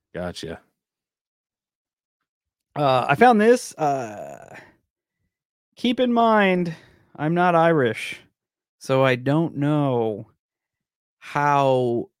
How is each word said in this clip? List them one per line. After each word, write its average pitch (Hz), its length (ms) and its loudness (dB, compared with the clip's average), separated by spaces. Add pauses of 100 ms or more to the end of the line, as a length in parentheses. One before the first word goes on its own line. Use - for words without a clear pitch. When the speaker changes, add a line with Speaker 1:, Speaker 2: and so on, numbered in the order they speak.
(140)
Speaker 1:
Gotcha. 82 460 -10 (2250)
Speaker 2:
Uh, 131 340 0
I 143 60 2
found 233 240 4
this. 240 360 2
Uh, 107 800 -8 (1200)
keep 240 240 -4
in 247 140 0
mind, 196 600 2 (420)
I'm 156 180 -2
not 175 220 2
Irish, 160 640 0 (600)
so 135 240 0
I 131 120 2
don't 139 420 -2
know 131 680 -2 (920)
how 135 920 0 (100)